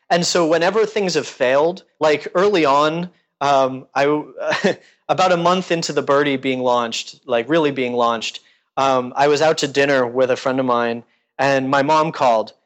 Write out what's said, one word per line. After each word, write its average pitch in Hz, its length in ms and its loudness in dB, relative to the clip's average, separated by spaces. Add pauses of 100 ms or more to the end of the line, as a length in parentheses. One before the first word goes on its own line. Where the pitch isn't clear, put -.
and 175 160 0
so 175 220 0
whenever 180 380 0
things 196 300 -2
have 139 120 -2
failed, 143 560 0 (160)
like, 151 360 0
early 185 300 2
on, 156 440 2 (320)
um, 135 540 0
I, 139 100 0 (880)
<laughs> - 160 -8
about 180 220 2
a 175 60 2
month 180 340 0
into 165 200 -4
the 143 100 -2
Birdie 139 360 0
being 131 220 -4
launched, 120 640 -4
like, 120 240 -2
really 151 220 2
being 127 220 -4
launched, 117 460 -2 (380)
um, 131 380 0
I 139 120 2
was 147 140 2
out 160 180 2
to 147 80 -2
dinner 139 400 0
with 123 240 0
a 123 60 -2
friend 131 220 -2
of 131 60 -2
mine, 120 380 -2 (340)
and 135 320 0
my 139 120 2
mom 156 300 2
called 113 420 0 (120)